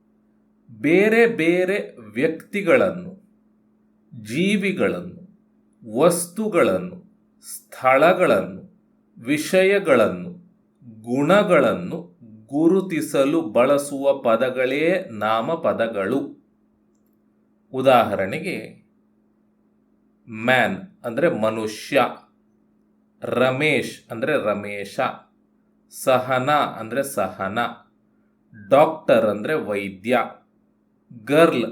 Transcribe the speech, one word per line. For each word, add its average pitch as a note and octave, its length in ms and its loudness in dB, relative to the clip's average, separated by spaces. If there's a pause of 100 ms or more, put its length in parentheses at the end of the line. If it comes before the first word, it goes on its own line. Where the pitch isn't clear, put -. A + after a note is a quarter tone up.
(720)
ಬೇರೆ F#3 560 2
ಬೇರೆ F3+ 500 0 (360)
ವ್ಯಕ್ತಿಗಳನ್ನು, D#3+ 1000 0 (1000)
ಜೀವಿಗಳನ್ನು, C3 1080 -4 (600)
ವಸ್ತುಗಳನ್ನು, C3+ 1160 -2 (480)
ಸ್ಥಳಗಳನ್ನು, C3 1160 0 (540)
ವಿಷಯಗಳನ್ನು, D3 1160 2 (680)
ಗುಣಗಳನ್ನು C#3+ 960 2 (480)
ಗುರುತಿಸಲು D#3+ 920 0 (120)
ಬಳಸುವ C#3 560 0 (120)
ಪದಗಳೇ B2+ 640 0 (280)
ನಾಮಪದಗಳು. A2+ 1080 -2 (1500)
ಉದಾಹರಣೆಗೆ, B2+ 840 2 (1700)
ಮ್ಯಾನ್ A2+ 480 0 (280)
ಅಂದರೆ B2 240 0 (120)
ಮನುಷ್ಯ, A2 640 -2 (1160)
ರಮೇಶ್ C3 720 0 (160)
ಅಂದರೆ B2+ 240 -4 (100)
ರಮೇಶ, G2+ 500 -6 (1000)
ಸಹನಾ B2+ 680 0 (200)
ಅಂದರೆ A2+ 240 -4
ಸಹನಾ, G2+ 640 -4 (1000)
ಡಾಕ್ಟರ್ C3+ 580 4
ಅಂದರೆ G#2+ 280 -2
ವೈದ್ಯ, G2+ 640 -2 (1040)
ಗರ್ಲ್ C#3 480 2